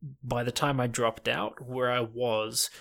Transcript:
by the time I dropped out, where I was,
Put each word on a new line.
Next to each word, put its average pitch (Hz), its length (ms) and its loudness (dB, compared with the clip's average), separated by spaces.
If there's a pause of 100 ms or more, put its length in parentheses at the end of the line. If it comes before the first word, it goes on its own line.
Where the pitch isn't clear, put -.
(220)
by 123 200 -2
the 120 100 -2
time 143 280 2
I 123 60 2
dropped 117 420 0
out, - 380 -2
where 127 240 0
I 123 100 2
was, 117 680 0 (100)